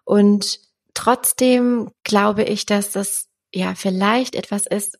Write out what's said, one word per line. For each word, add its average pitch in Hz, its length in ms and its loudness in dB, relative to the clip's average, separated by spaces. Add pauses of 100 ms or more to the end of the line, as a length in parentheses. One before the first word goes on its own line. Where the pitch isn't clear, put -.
und 202 540 4 (340)
trotzdem 247 960 0 (140)
glaube 208 400 2
ich, 208 220 -4
dass 202 260 -2
das - 360 -6 (260)
ja 185 220 -4
vielleicht 202 600 0
etwas 202 320 -6
ist, - 320 -4